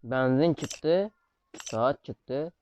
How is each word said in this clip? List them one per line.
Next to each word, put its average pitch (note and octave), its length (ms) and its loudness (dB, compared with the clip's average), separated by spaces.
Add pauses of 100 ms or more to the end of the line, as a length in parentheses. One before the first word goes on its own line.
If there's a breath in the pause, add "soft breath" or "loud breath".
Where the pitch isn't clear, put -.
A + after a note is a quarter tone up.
Benzin C3 520 2
çıktı. F#3 560 -2 (540)
Saat A#2+ 400 -2
çıktı. C#3+ 580 -8